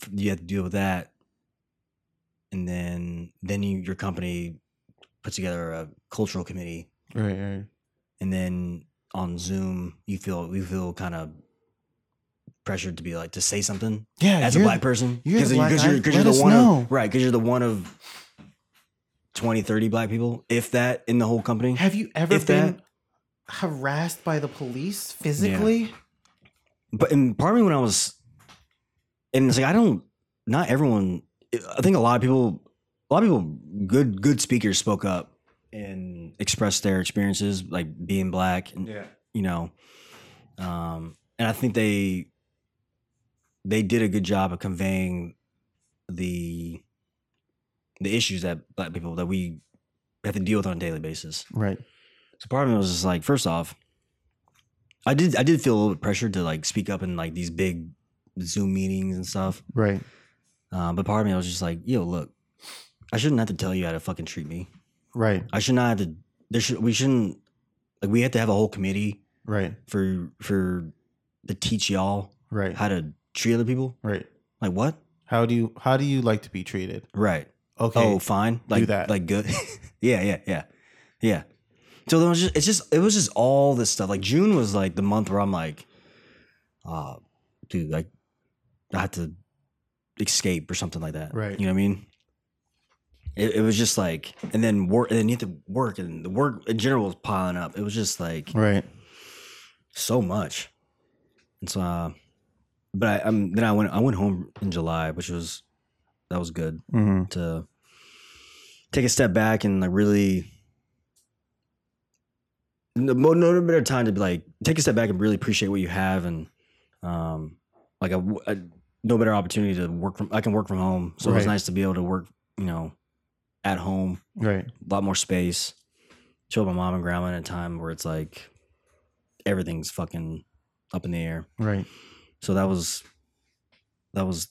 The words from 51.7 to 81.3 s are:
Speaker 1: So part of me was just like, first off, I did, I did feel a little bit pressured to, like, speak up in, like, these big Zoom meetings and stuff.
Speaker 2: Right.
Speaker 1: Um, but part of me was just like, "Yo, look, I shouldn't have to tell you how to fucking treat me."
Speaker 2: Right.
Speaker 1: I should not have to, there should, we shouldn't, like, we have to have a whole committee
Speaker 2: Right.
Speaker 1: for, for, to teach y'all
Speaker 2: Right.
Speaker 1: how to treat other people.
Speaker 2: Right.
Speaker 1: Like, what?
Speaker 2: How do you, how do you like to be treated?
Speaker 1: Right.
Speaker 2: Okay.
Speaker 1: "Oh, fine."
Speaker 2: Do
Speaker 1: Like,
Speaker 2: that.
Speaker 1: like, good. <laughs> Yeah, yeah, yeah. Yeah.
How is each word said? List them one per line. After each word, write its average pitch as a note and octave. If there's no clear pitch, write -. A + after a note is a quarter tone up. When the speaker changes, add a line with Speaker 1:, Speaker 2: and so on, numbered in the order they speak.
Speaker 1:
So -
part C3+
of B2+
me A2
was F#2+
just F2
like, F2+
first C#3
off, -
I C3+
did, D#3+
I B2
did D3+
feel B2+
a G#2+
little G#2
bit D#2
pressured G#2
to, F#2
like, D#2
speak -
up F#2+
in, F2+
like, E2
these F2
big E2+
Zoom F#2+
meetings F#2+
and F2+
stuff. F#2+
Speaker 2:
Right. G#2
Speaker 1:
Um, E2+
but F#2
part G#2+
of G#2+
me G2
was F2+
just F2
like, E2+
"Yo, A#2+
look, E2+
I A#2
shouldn't C3
have A2
to G2+
tell F#2
you F#2
how E2
to D#2+
fucking E2+
treat D#2
me." F2
Speaker 2:
Right. G#2+
Speaker 1:
I G2+
should B2+
not B2
have A2
to, E2+
there A#2
should, A2
we A#2
shouldn't, A#2+
like, G2+
we A#2
have B2+
to A#2
have A2+
a G#2
whole G#2
committee G2
Speaker 2:
Right. G2+
Speaker 1:
for, F#2+
for, F2+
to G2
teach -
y'all G2
Speaker 2:
Right. G2
Speaker 1:
how G#2
to E2
treat A#2
other A#2
people. B2+
Speaker 2:
Right. G2+
Speaker 1:
Like, G2
what? C3
Speaker 2:
How A#2
do A#2
you, A2+
how C3
do C3+
you C#3
like A2
to -
be F#2
treated? F#2
Speaker 1:
Right. F#2
Speaker 2:
Okay. A#2
Speaker 1:
"Oh, G2+
fine." G#2+
Speaker 2:
Do A#2
Speaker 1:
Like, A2
Speaker 2:
that. G2+
Speaker 1:
like, F#2+
good. G2+
<laughs> -
Yeah, A2
yeah, G2
yeah. E2
Yeah. G2